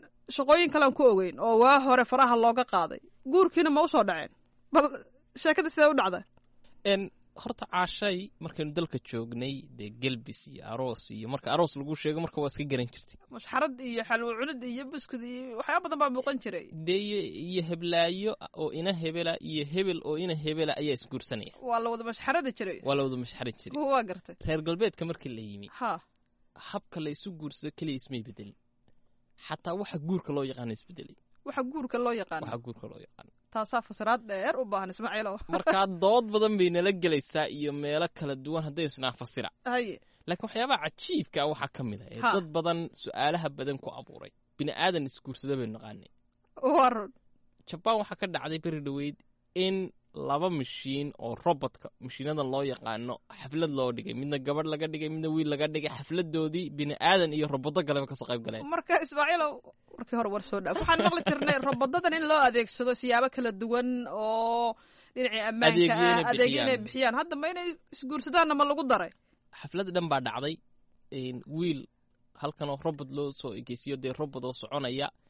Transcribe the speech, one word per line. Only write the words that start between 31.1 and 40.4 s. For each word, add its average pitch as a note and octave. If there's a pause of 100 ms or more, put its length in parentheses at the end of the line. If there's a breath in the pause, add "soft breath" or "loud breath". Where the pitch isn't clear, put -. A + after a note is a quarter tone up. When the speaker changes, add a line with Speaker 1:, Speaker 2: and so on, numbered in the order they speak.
Speaker 1:
Waxa C#4
guurka B3+
loo A#3+
yaqaano? F3+
Speaker 2:
Waxa B2
guurka A#2+
loo -
yaqaano. - (160)
Speaker 1:
Taasaa A3+
fasiraad A3+
dheer G#3
u B3+
baahan, F#3+
Ismaaciilow. G#3
Speaker 2:
Marka -
dood G3+
badan G#3+
bay F3+
nala F3
gelaysaa D#3+
iyo D3
meelo D3
kala C#3+
duwan D3+
hadday D#3
isnaa C3
fasira. A#2+ (120)
Speaker 1:
Haye. A#3+ (260)
Speaker 2:
Laakiin F3